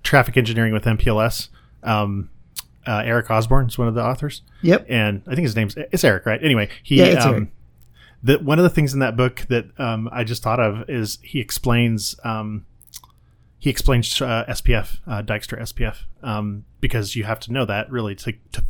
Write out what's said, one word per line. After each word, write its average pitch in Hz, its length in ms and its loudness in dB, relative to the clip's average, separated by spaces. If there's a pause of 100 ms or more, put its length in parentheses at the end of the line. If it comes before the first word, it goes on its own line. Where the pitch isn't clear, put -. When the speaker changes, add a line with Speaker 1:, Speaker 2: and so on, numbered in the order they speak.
Speaker 1:
Traffic 127 340 4
Engineering 113 360 2
with 107 140 0
M 113 120 2
P - 120 4
L 107 100 2
S. 110 280 -2 (340)
Um, 101 480 -2 (560)
uh, 107 180 -2
Eric 117 260 0
Osborne 113 360 4
is - 100 -6
one 120 120 0
of 110 60 -2
the 117 100 -2
authors. 127 380 -6 (200)
Speaker 2:
Yep. 175 260 4
Speaker 1:
And 107 380 0
I 123 80 -8
think 165 100 0
his 113 120 -2
name's, 107 200 -2
it's 170 280 -4
Eric, 101 200 4
right? 113 180 -2
Anyway, 120 260 2 (140)
he, 143 160 2
Speaker 2:
Yeah, 180 80 10
it's 135 180 6
Speaker 1:
um, 117 100 4
Speaker 2:
Eric. 107 140 -2 (720)
Speaker 1:
the, 131 160 4
one 151 220 2
of - 20 6
the 180 80 6
things 147 240 2
in 139 60 -2
that 117 160 0
book 127 320 -2
that, 117 180 0 (140)
um, 113 320 -4
I 120 100 -4
just 113 220 -6
thought 117 160 0
of 110 280 -2
is 117 340 -4
he - 180 -6
explains, 117 840 0
um, 107 420 -8 (920)
he 143 120 -2
explains, 123 520 2
uh, 120 240 -2
S - 140 -8
P - 120 4
F, - 340 0
uh, 104 160 -6
Dijkstra 107 380 -6
S 113 120 -10
P 123 120 -4
F, - 220 -6 (160)
um, 104 420 -6 (160)
because 107 360 -2
you 110 80 -4
have 110 160 -6
to 113 120 -10
know 127 120 0
that 104 260 -4
really 110 240 -4
to, - 180 -8 (200)
to - 180 0